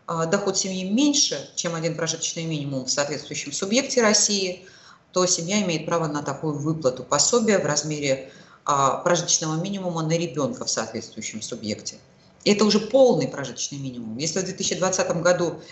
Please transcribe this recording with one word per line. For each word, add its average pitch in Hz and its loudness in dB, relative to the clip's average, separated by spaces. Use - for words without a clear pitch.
а, 165 -2
доход 196 0
семьи 185 -4
меньше, 262 2
чем 170 -4
один 160 -2
прожиточный 165 -4
минимум 139 -4
в - -6
соответствующем 143 -4
субъекте 240 0
России, 202 2
то 180 2
семья 175 0
имеет 156 -2
право 165 0
на 147 -4
такую 147 -4
выплату 143 -2
пособия 208 4
в 156 0
размере, 147 -2
а, 139 4
прожиточного 160 2
минимума 180 -2
на 160 2
ребёнка 139 -2
в - -6
соответствующем 113 -6
субъекте. 107 -8
И 202 6
это 208 4
уже 208 6
полный 226 6
прожиточный 135 -8
минимум. 120 -8
Если 165 -2
в 185 -2
две 185 -6
тысячи 185 -4
двадцатом 180 0
году 170 2